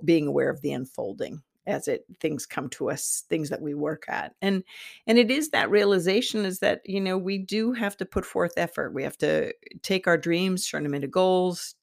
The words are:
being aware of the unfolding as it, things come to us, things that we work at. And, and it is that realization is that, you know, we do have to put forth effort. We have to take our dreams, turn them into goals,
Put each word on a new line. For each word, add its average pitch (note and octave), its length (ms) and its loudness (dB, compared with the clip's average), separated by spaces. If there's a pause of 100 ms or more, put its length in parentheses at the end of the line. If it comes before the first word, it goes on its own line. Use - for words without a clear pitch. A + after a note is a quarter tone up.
being D#3 220 4
aware C#3 240 2
of C#3+ 120 -6
the C#3+ 100 -2
unfolding C3 720 -8 (240)
as F#3 200 -4
it, C3 180 -2 (160)
things D3+ 260 -2
come C3 220 -6
to - 220 -4
us, - 380 -4
things D#3+ 220 -2
that - 120 -6
we D3 120 -4
work D3 340 -4
at. - 340 -6
And, F#3+ 220 0 (420)
and A3+ 120 6
it A#3 120 8
is D4+ 200 0
that - 200 2
realization G3+ 720 4
is F#3 140 -2
that, G3 260 2
you G3 160 -4
know, F#3 160 0
we G3 220 -2
do A3 340 0
have A3+ 260 -2
to F#3 80 -4
put - 180 -4
forth F3 320 -2
effort. E3+ 380 -4
We C3+ 100 -4
have D3 140 -8
to D3 340 2 (300)
take F#3+ 240 0
our E3+ 120 4
dreams, F3+ 480 0
turn D3 160 -4
them C#3+ 120 -2
into C#3 140 -4
goals, F#3 760 2